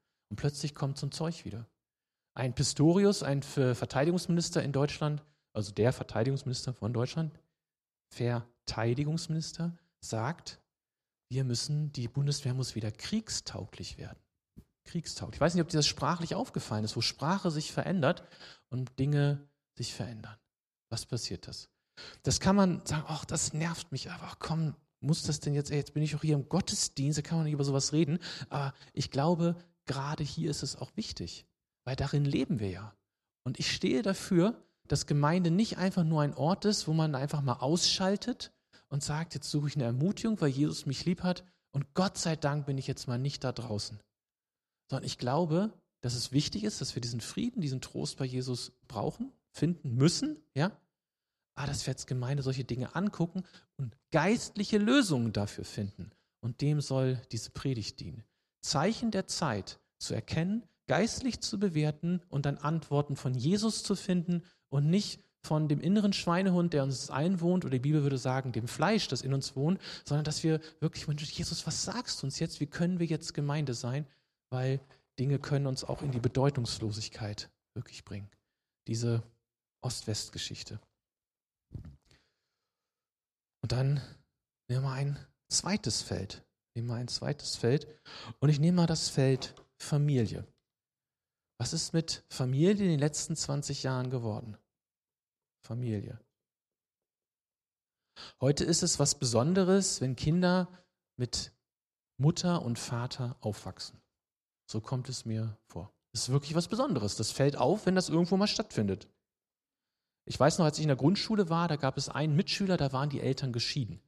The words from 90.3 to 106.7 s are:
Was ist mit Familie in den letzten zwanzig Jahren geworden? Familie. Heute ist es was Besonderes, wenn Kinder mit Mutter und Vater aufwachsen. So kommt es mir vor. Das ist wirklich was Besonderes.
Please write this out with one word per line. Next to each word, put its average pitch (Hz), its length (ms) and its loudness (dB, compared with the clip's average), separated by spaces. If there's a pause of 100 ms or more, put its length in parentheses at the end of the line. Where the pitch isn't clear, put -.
Was 123 140 -2
ist - 200 -2
mit - 360 0
Familie 160 560 4
in 185 60 6
den 151 100 4
letzten 151 340 0
zwanzig 143 480 -4
Jahren 127 280 0
geworden? 113 460 -4 (1080)
Familie. 110 560 -4 (2250)
Heute 143 220 4
ist 170 220 2
es - 160 0
was 147 180 2
Besonderes, 175 800 4
wenn 131 140 0
Kinder 180 540 2 (480)
mit - 360 -6 (640)
Mutter 170 440 2
und 117 160 -2
Vater 123 640 -4
aufwachsen. - 580 -8 (720)
So 113 100 -2
kommt 127 280 -4
es 127 160 -10
mir 110 320 -4 (100)
vor. - 260 -12 (200)
Das - 100 -4
ist - 60 -4
wirklich 143 260 0
was 170 140 0
Besonderes. 180 480 0